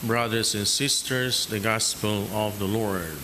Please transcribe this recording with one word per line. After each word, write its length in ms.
Brothers 480
and 160
sisters, 800
the 80
gospel 720
of 320
the 80
Lord. 540